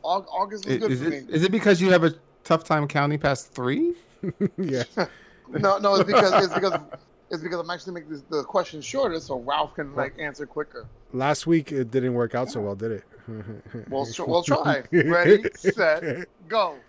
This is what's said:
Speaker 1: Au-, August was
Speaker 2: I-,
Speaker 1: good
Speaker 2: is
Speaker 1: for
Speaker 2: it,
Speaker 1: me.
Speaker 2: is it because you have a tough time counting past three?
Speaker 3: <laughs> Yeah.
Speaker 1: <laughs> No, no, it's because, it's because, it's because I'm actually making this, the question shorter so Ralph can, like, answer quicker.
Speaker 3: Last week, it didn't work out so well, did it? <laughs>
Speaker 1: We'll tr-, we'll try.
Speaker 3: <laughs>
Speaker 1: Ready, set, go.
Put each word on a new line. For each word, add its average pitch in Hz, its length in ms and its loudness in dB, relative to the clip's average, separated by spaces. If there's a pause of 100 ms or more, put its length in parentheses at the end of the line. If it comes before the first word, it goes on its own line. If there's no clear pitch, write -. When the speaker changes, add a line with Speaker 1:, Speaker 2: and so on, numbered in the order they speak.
Speaker 1:
Au-, 180 260 -2
August 196 360 -4
was 135 80 0
Speaker 2:
I-, 120 40 -2
Speaker 1:
good 214 120 -2
Speaker 2:
is 127 100 -2
Speaker 1:
for 147 120 -4
Speaker 2:
it, 135 160 -10
Speaker 1:
me. - 60 -10
Speaker 2:
is 160 100 4
it 190 80 2
because 196 280 4
you 190 120 4
have 180 100 6
a 156 120 2 (300)
tough 160 200 2
time 151 240 2
counting 147 320 0
past 143 320 -2
three? 254 420 -2 (320)
Speaker 3:
<laughs> - 320 -4
Yeah. 135 240 -2 (140)
Speaker 1:
<laughs> 185 100 0 (420)
No, 196 280 2
no, 202 200 2
it's 185 80 4
because, 208 420 6
it's 175 80 -4
because, 175 260 0 (500)
it's 165 120 -8
because 175 180 -6
I'm 170 80 -6
actually 180 240 -10
making 160 180 -12
this, 143 200 -12
the 151 120 -2
question 165 380 -2
shorter 180 400 -2
so 131 200 -8
Ralph 147 340 -4
can, 143 200 -10
like, 139 240 -4
answer 147 280 -8
quicker. 127 400 -10 (260)
Speaker 3:
Last 131 340 0
week, 165 260 2
it 127 180 -4
didn't 127 240 0
work 120 200 -2
out 127 160 -2
so 113 120 -6
well, 101 120 -4
did 113 180 -6
it? 98 120 -10 (240)
<laughs> 110 640 -14
Speaker 1:
We'll 135 160 -2
tr-, 117 180 -8
we'll 170 180 2
try. 147 440 0
Speaker 3:
<laughs> - 60 -8
Speaker 1:
Ready, 175 500 6 (120)
set, 170 720 0 (220)
go. 185 280 -2 (120)